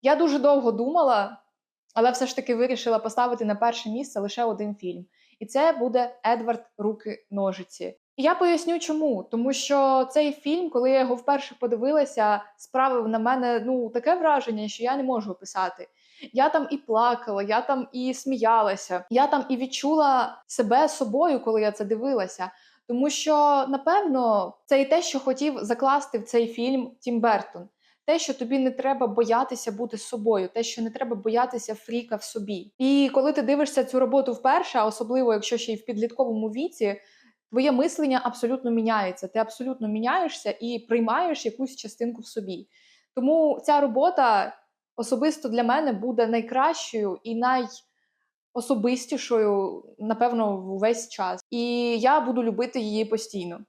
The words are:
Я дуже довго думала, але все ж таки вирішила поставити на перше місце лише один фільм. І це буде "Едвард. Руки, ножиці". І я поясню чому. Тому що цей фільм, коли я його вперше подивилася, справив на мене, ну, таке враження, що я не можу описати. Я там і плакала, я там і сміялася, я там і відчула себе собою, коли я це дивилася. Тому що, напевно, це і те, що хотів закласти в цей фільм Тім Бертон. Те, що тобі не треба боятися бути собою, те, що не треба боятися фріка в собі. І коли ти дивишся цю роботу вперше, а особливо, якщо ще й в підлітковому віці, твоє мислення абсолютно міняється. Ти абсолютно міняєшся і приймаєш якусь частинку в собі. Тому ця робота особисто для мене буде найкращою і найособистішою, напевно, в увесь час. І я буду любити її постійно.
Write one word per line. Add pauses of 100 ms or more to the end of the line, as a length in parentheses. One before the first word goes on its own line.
Я
дуже
довго
думала, (540)
але
все
ж
таки
вирішила
поставити
на
перше
місце
лише
один
фільм. (340)
І
це
буде
"Едвард. (120)
Руки,
ножиці". (180)
І
я
поясню
чому.
Тому
що
цей
фільм,
коли
я
його
вперше
подивилася, (140)
справив
на
мене,
ну,
таке
враження,
що
я
не
можу
описати. (460)
Я
там
і
плакала,
я
там
і
сміялася,
я
там
і
відчула
себе
собою,
коли
я
це
дивилася. (360)
Тому
що,
напевно, (120)
це
і
те,
що
хотів
закласти
в
цей
фільм
Тім
Бертон. (360)
Те,
що
тобі
не
треба
боятися
бути
собою,
те,
що
не
треба
боятися
фріка
в
собі.
І
коли
ти
дивишся
цю
роботу
вперше,
а
особливо,
якщо
ще
й
в
підлітковому
віці, (480)
твоє
мислення
абсолютно
міняється.
Ти
абсолютно
міняєшся
і
приймаєш
якусь
частинку
в
собі. (480)
Тому
ця
робота (380)
особисто
для
мене
буде
найкращою
і (1120)
найособистішою, (160)
напевно,
в
увесь
час.
І (100)
я
буду
любити
її
постійно.